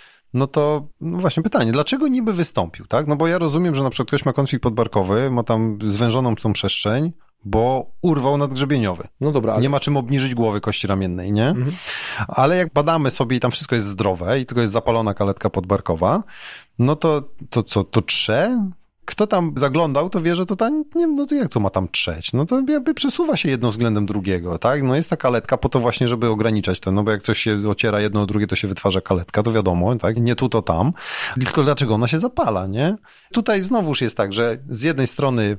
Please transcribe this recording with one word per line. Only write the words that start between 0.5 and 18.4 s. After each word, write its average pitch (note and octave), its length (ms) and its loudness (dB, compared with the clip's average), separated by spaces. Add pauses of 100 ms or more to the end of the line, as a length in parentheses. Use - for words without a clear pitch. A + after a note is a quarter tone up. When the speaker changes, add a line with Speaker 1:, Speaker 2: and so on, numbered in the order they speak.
Speaker 1:
no E3+ 180 -6
właśnie E3+ 240 0
pytanie, C#3+ 300 2
dlaczego C4 360 0
niby B3 240 0
wystąpił, A2+ 540 -2
tak? D3 200 0
No D3+ 100 0
bo D#3 100 2
ja E3+ 120 2
rozumiem, E3 360 0
że C#3 80 0
na C3 80 0
przykład A#2+ 180 -4
ktoś - 160 0
ma C3+ 80 0
konflikt C#3 300 0
podbarkowy, A2 680 0
ma A#2+ 120 0
tam A2 400 0
zwężoną A2+ 540 2
tą A2 160 0
przestrzeń, A#2+ 600 0 (320)
bo A2+ 460 0 (120)
urwał C#3+ 360 2
nadgrzebieniowy. C3+ 680 0 (120)
Speaker 2:
No D3 120 0
dobra, A2+ 200 2
ale G#2+ 100 2
Speaker 1:
Nie C3+ 60 2
ma C#3 120 0
czym D3 160 0
obniżyć C3 380 0
głowy A2 260 2
kości G#2 260 -4
ramiennej, F#2+ 460 -2
nie? A2 160 2
Speaker 2:
Mhm. C#3 240 -2 (560)
Speaker 1:
Ale D3+ 280 2
jak F3+ 160 0
badamy D#3+ 380 2
sobie B2+ 260 0
i A#2 40 0
tam B2 100 0
wszystko - 240 -2
jest A2 120 0
zdrowe G2 540 0
i B2+ 60 -6
tylko A#2+ 140 -2
jest A2 120 2
zapalona A2+ 420 0
kaletka G2 360 0
podbarkowa, F#2+ 720 0 (560)
no C3+ 180 4
to, D3+ 260 2 (280)
to A#2 120 0
co, G2 220 0
to - 180 0
trze? G3 680 0 (340)